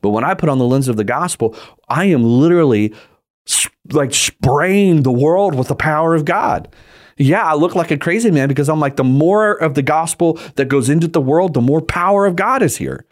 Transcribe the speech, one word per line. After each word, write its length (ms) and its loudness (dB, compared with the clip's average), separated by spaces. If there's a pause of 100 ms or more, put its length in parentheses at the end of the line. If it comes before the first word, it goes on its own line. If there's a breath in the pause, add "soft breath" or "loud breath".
but 80 0
when 160 -2
I 80 0
put 160 -2
on 80 0
the 80 2
lens 240 0
of 80 -2
the 80 -2
gospel, 500 -4 (320 loud breath)
I 180 -2
am 200 2
literally 680 2 (540 loud breath)
sp-, 240 -4 (200)
like, 220 0
spraying 920 2
the 100 0
world 420 2
with 140 -2
the 60 -4
power 380 0
of 120 0
God." 420 -2 (540 soft breath)
Yeah, 220 2
I 100 0
look 220 0
like 160 -2
a 60 -2
crazy 340 0
man 180 2
because 180 -2
I'm 120 0
like, 160 -2
the 80 0
more 480 2
of 240 -2
the 80 0
gospel 560 0 (160 loud breath)
that 100 0
goes 240 0
into 180 2
the 140 0
world, 320 0
the 80 0
more 200 0
power 440 0
of 100 0
God 280 -2
is 140 -2
here. 340 -10